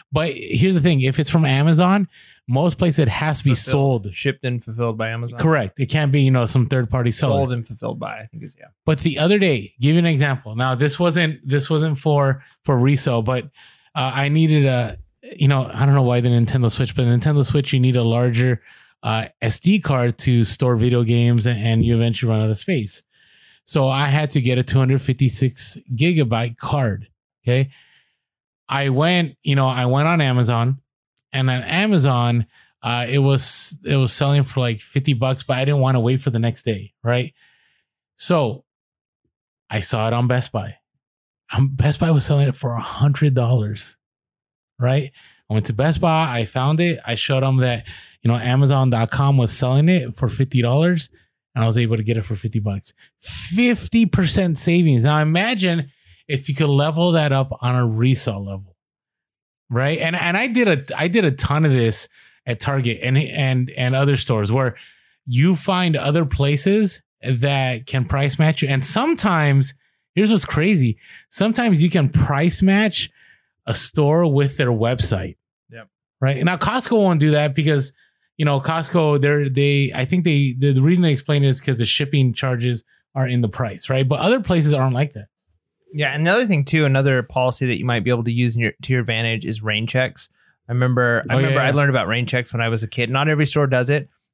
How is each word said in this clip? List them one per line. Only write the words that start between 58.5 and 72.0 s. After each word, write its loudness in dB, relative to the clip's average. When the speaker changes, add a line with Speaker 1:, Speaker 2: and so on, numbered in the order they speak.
Speaker 1:
right? 0
And, -2
and -2
I 0
did 2
a, -2
I 0
did 2
a 2
ton 0
of 4
this 2
at -4
Target -2
and, 2
and, -2
and -2
other 2
stores -2
where 0
you 2
find 0
other 0
places 0
that -2
can -2
price -2
match 2
you. 0
And 0
sometimes, 0
here's 2
what's 2
crazy. 0
Sometimes 0
you 2
can 2